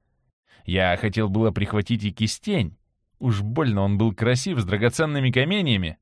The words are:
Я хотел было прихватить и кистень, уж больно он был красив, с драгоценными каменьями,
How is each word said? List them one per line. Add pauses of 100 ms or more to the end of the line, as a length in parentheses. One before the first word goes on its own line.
(640)
Я
хотел
было
прихватить
и
кистень, (400)
уж
больно
он
был
красив,
с
драгоценными
каменьями,